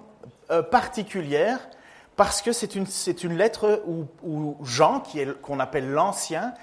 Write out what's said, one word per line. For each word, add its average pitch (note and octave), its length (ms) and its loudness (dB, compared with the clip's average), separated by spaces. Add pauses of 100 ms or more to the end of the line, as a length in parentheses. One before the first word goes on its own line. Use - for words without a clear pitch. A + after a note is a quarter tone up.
(500)
euh, E3 120 4
particulière, F3+ 1000 2 (560)
parce - 260 4
que A#3 100 0
c'est G#3+ 240 -4
une, G3 100 -2
c'est - 380 -4
une E3+ 140 -2
lettre G#3+ 500 2
où, E3 180 -4 (180)
où D3+ 400 -4
Jean, D3+ 360 4
qui - 200 -8
est, C#3 220 -6
qu'on C#3+ 180 -4
appelle C3 320 -2
l'Ancien, F#3 720 0